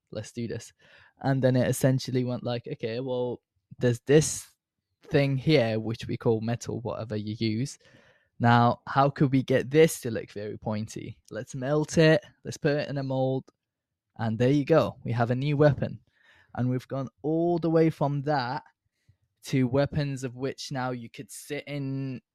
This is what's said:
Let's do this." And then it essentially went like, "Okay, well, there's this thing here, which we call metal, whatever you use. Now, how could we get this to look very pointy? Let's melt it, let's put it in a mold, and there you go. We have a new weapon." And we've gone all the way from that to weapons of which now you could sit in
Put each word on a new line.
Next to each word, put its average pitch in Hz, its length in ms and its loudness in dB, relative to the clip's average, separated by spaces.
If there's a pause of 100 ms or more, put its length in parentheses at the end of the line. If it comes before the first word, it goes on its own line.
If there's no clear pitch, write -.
(100)
Let's 107 200 -10
do 120 160 -8
this." - 260 -10 (500)
And 135 200 0
then 127 140 4
it 123 120 2
essentially 131 560 0
went 123 200 -6
like, 120 240 -6
"Okay, 117 320 -6
well, 123 400 -4 (380)
there's 120 220 2
this - 460 2 (580)
thing 139 340 2
here, 120 420 2
which 110 260 -6
we 117 100 -4
call 113 260 2
metal, 113 400 -4
whatever 110 340 -6
you 107 220 -6
use. 113 400 -2 (600)
Now, 120 460 6
how 139 220 2
could 143 240 2
we 131 100 2
get 123 280 0
this 156 300 4
to 120 100 -6
look - 220 -8
very 107 260 -10
pointy? 107 580 -8 (140)
Let's 107 240 -12
melt 147 420 -2
it, 156 260 6 (220)
let's - 140 -10
put 147 180 0
it 147 140 -4
in 143 80 -6
a 135 40 -4
mold, 131 420 -2 (720)
and 110 200 -2
there 123 120 4
you 143 140 4
go. 131 400 2
We 123 80 -4
have 117 180 0
a 123 60 0
new 143 200 -2
weapon." 139 440 2 (560)
And 123 120 0
we've 127 200 -4
gone 135 200 -8 (140)
all 170 360 0
the 165 120 0
way 165 180 6
from 143 340 -2
that 135 420 -2 (800)
to 131 220 2
weapons 139 580 -2
of 123 120 -8
which - 360 -8
now 127 180 -4
you 120 180 -8
could - 220 -18
sit - 360 -12
in 135 540 -6 (140)